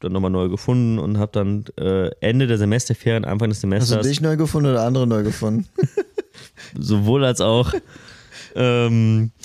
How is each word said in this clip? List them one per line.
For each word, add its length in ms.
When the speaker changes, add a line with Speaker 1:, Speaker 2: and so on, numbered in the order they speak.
Speaker 1:
dann 120
nochmal 180
neu 180
gefunden 500
und 200
hab 140
dann, 320
äh, 320
Ende 260
der 100
Semesterferien, 720
Anfang 240
des 80
Speaker 2:
Hast 60
du 40
Speaker 1:
Semesters 380
Speaker 2:
dich 160
neu 140
gefunden 340
oder 120
andere 240
neu 160
gefunden? 440
<laughs> 560
Speaker 1:
Sowohl 460
als 180
auch. 320
Ähm, 760